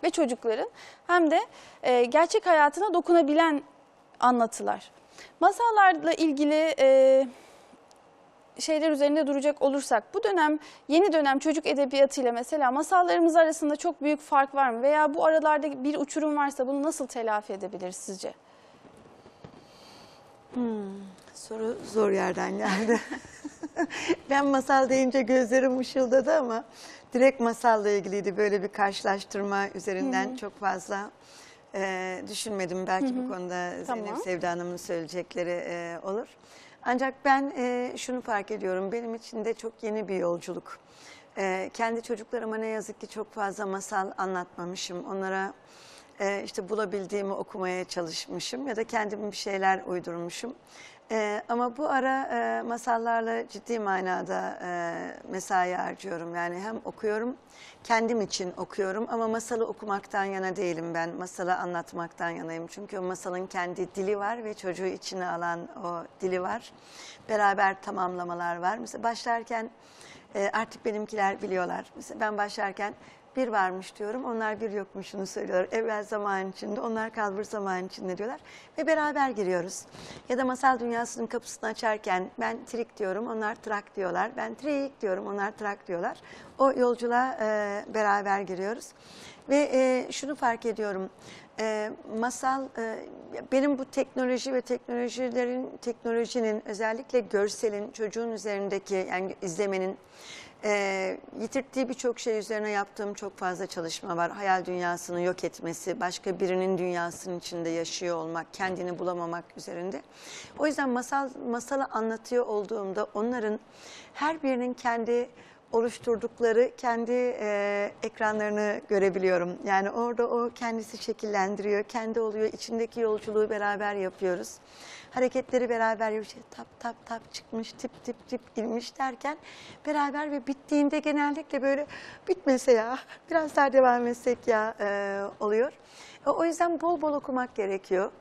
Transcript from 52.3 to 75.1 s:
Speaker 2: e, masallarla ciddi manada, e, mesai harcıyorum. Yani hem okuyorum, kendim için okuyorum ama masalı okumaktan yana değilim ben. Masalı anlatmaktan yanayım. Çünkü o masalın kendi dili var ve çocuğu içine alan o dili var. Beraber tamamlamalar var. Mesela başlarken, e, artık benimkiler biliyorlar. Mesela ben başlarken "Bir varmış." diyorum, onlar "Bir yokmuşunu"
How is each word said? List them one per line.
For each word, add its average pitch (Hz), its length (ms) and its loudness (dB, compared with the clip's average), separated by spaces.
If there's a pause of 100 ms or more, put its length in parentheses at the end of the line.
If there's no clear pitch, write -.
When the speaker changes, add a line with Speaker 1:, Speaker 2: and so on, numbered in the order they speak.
Speaker 2:
e, 226 300 0
masallarla 233 840 0
ciddi 226 300 -6
manada, 185 840 -2
e, 175 320 -4 (380)
mesai 185 420 0
harcıyorum. 180 600 -6
Yani 175 260 -4
hem 220 240 -8
okuyorum, 220 520 -4 (480)
kendim 226 360 2
için 185 360 -4
okuyorum 190 540 -4
ama 226 180 0
masalı 226 380 -2
okumaktan 202 580 -4
yana 190 320 -4
değilim 170 380 -4
ben. 165 200 -2
Masalı 180 400 -4
anlatmaktan 170 760 -6
yanayım. 165 360 -8
Çünkü 196 320 -12
o 185 40 -6
masalın 185 440 -6
kendi 180 480 -6
dili 202 240 -2
var 220 260 -4
ve 208 100 -8
çocuğu 185 320 -6
içine 185 420 -6
alan 170 400 -4 (160)
o 170 180 -6 (180)
dili 185 220 0
var. 208 300 -6 (560)
Beraber 202 540 4
tamamlamalar 175 720 -4
var. 180 220 -2
Mesela 233 240 -10
başlarken, 233 680 -2 (640)
e, 202 180 2
artık - 320 -4
benimkiler 208 580 -2
biliyorlar. 185 420 -2 (120)
Mesela - 240 -12
ben 214 180 -2
başlarken 202 560 -4 (420)
"Bir 262 120 0
varmış." 190 500 0
diyorum, 220 260 -6
onlar 220 360 -4
"Bir 220 100 -4
yokmuşunu" 196 560 -8